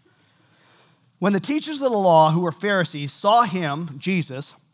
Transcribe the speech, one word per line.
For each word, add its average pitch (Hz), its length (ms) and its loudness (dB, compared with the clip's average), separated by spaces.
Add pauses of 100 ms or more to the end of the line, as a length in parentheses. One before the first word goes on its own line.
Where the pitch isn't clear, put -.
(1200)
When 196 140 2
the 196 60 0
teachers 294 420 -4
of 269 100 0
the 220 60 0
law, 165 340 6
who 165 100 2
were 175 100 -2
Pharisees, 160 600 -4
saw 226 320 4
him, 160 540 -6
Jesus, 143 560 -4 (200)